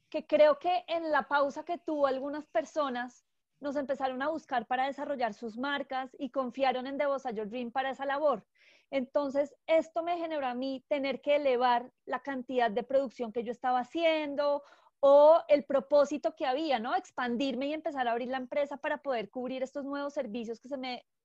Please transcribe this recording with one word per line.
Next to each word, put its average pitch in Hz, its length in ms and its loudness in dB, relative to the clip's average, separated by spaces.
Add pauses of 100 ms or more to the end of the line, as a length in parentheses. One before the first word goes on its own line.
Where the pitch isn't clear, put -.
(100)
Que - 160 -6
creo 302 340 6
que 359 260 0
en 330 240 -4
la 285 160 2
pausa 285 380 0
que 349 140 -6
tuvo 294 280 0
algunas 277 400 -4
personas 269 760 -4 (360)
nos 269 140 -4
empezaron 262 480 -4
a 294 60 -2
buscar 269 380 -4
para 254 200 -2
desarrollar 269 480 -4
sus 226 240 -12
marcas 269 600 -6
y 269 100 -6
confiaron 254 560 -2
en 277 120 -6
The 294 80 0
Boss 269 180 -2 (100)
Your 214 160 -6
Dream 240 220 -8
para 269 180 -2
esa 269 160 -6
labor. 277 400 0 (440)
Entonces, 277 640 -2 (120)
esto 320 380 0
me 349 140 -2
generó 311 280 -4
a 247 80 -4
mí 262 340 -6
tener 269 320 -2
que 285 160 2
elevar 247 540 2 (160)
la 254 160 -4
cantidad 254 480 -2
de 226 140 -2
producción 254 480 -2
que 240 100 -4
yo 220 80 -6
estaba 254 300 -2
haciendo 294 840 0 (380)
o 294 480 10
el 294 160 6
propósito 294 680 2
que 311 120 -4
había, 262 340 0
¿no? 269 160 -2
Expandirme 262 680 -4
y 294 60 -4
empezar 285 360 -4
a 226 40 0
abrir 240 160 -4
la 262 100 -4
empresa 277 400 -4
para 302 200 -4
poder 233 320 -4
cubrir 254 320 -6
estos 262 220 -8
nuevos 285 280 -6
servicios 233 480 -6
que 247 80 -20
se 277 100 -8
me 254 260 -8 (200)